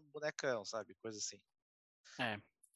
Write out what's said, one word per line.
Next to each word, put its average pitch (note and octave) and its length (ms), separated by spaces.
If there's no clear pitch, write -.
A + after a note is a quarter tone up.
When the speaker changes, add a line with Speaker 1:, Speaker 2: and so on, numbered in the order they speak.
Speaker 1:
bonecão, D3 520
sabe? G2 380
Coisa A2 160
assim. G2+ 240
Speaker 2:
É, A2 180